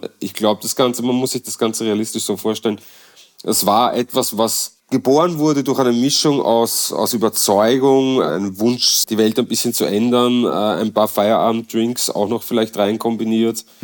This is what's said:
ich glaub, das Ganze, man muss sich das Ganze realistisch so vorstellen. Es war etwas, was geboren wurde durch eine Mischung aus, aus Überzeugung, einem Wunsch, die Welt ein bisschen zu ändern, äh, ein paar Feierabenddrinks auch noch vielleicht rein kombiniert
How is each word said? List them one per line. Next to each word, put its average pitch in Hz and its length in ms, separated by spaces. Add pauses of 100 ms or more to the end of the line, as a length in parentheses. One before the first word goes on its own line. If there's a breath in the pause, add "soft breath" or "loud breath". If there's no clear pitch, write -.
(200)
ich 98 140
glaub, 104 280
das - 140
Ganze, 120 280
man 123 120
muss 127 160
sich 123 120
das - 140
Ganze 113 280
realistisch 107 380
so 101 140
vorstellen. 107 420 (640 loud breath)
Es 95 220
war 107 300
etwas, 120 420
was - 340 (180)
geboren 151 500
wurde 147 240
durch 127 160
eine 127 120
Mischung 135 480
aus, 117 540
aus 104 200
Überzeugung, 127 1080
einem 92 380
Wunsch, 120 500
die 110 80
Welt 110 220
ein 120 80
bisschen 117 260
zu - 120
ändern, 123 580
äh, 104 40
ein 101 460
paar 107 140
Feierabenddrinks 113 1040
auch 104 180
noch 117 140
vielleicht 110 340
rein 104 220
kombiniert 113 640 (180 soft breath)